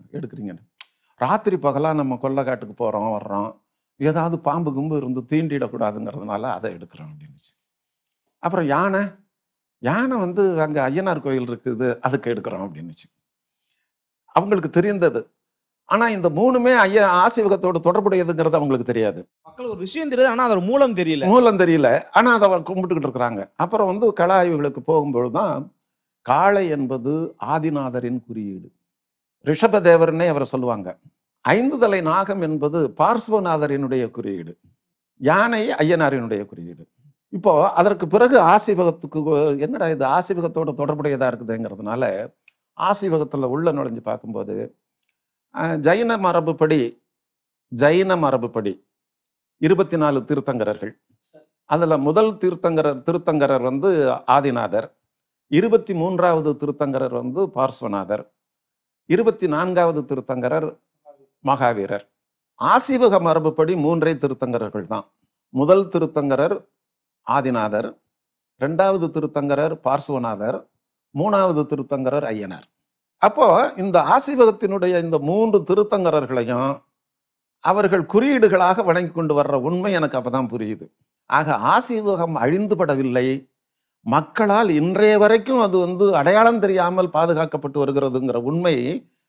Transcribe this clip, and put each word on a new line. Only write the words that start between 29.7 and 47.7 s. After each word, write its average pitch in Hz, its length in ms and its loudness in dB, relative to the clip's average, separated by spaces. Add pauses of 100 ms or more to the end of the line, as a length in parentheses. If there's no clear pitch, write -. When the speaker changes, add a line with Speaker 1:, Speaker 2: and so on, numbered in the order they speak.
Speaker 1:
அவரை 143 180 0
சொல்லுவாங்க. 113 520 -6 (420)
ஐந்து 247 380 0
தலை 208 220 2
நாகம் 190 400 -2
என்பது 156 480 -2
பார்ஸ்வநாதரினுடைய 151 1200 0
குறியீடு, 98 480 -10 (580)
யானை 214 520 0
ஐயனாரினுடைய 135 800 0
குறியீடு. 85 420 -18 (400)
இப்போ 180 440 2
அதற்கு 180 360 2
பிறகு 240 320 4
ஆசீவகத்துக்கு, 160 1160 0
"என்னடா 180 300 -4
இது 139 180 -2
ஆசீவகத்தோட 165 680 -2
தொடர்புடையதா 147 520 -2
இருக்குதுங்கிறதுனால" 113 1080 -6 (460)
ஆசீவகத்துல 160 640 -2
உள்ள 151 280 -2
நுழைஞ்சு 127 280 -6
பார்க்கும்போது, 107 760 -8 (800)
ஆ, 165 140 -4
ஜைன 180 500 0
மரபுப்படி, 160 840 0 (760)